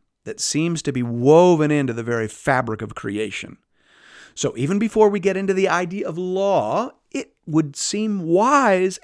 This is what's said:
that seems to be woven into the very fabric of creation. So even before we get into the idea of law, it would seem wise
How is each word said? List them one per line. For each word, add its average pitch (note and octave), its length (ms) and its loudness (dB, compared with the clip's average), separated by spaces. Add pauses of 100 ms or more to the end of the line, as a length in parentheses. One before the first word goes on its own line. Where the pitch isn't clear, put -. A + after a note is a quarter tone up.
(240)
that A2+ 160 -10
seems D#3+ 420 -2
to C#3+ 100 -4
be B2+ 120 -4
woven D3+ 640 6
into C#3 240 0
the A#2 80 -6
very A2+ 260 -2
fabric A#2 540 -2
of G#2+ 140 -10
creation. G#2 640 -8 (720)
So - 240 -4
even D#3 220 -2
before G#3+ 300 4
we G3+ 100 0
get F#3 180 -2
into G3 160 -2
the F#3+ 160 0
idea F3+ 380 -4
of E3 100 -8
law, F#3 760 -2 (200)
it - 240 -8 (100)
would D3+ 300 -2
seem G#3 480 -4
wise F#3+ 800 2